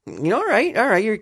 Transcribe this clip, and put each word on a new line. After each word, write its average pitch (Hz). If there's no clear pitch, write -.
You 113
know, 220
all 415
right, 302
all 247
right, 190
you're, 214